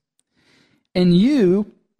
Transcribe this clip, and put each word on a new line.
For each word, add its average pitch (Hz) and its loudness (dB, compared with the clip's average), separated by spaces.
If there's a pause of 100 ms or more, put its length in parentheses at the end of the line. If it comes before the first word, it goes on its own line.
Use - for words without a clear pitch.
(960)
"And 180 2
you, 208 0 (240)